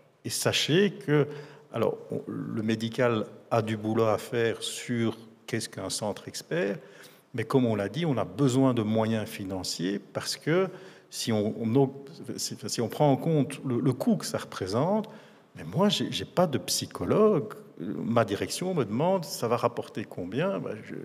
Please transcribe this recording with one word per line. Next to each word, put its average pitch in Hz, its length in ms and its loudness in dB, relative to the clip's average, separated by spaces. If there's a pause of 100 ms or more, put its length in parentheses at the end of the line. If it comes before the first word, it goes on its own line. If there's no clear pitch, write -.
(240)
Et 113 60 -8
sachez 170 640 2
que, 147 340 2 (460)
alors, 110 260 0 (120)
on, 113 180 -4
le 110 340 -6
médical 113 640 2 (240)
a 117 120 4
du 107 140 -2
boulot 110 280 2
à 107 140 4
faire 117 440 -2
sur 117 560 -2 (280)
qu'est-ce 110 220 -4
qu'un 95 220 -8
centre - 380 -6
expert, 180 500 -4 (560)
mais 113 100 -4
comme 127 220 4
on 110 80 2
l'a 101 140 0
dit, 160 180 -4
on 143 100 2
a 101 80 0
besoin 131 500 4
de 117 80 2
moyens 110 460 0
financiers 95 720 -4
parce - 380 -8
que 180 320 0 (420)
si - 220 -4
on, 107 280 2
on, 127 300 4 (460)
si, - 200 -6 (100)
si 101 140 -2
on 113 80 2
prend 147 220 4
en 131 60 6
compte 143 480 0
le, 120 160 0
le 131 120 4
coût 202 240 2
que - 100 -4
ça - 120 -2
représente, 143 720 -2 (480)
mais - 80 -14
moi, 151 240 2
j'ai, 131 220 0
j'ai - 140 -4
pas 180 240 2
de 131 100 0
psychologue. 139 960 2 (240)
Ma 98 460 2
direction 101 500 -2
me 147 100 2
demande, 156 400 2
ça - 220 -4
va 117 100 2
rapporter 117 480 -2
combien ? 139 540 -4
Ben, - 260 -6
je, - 200 -10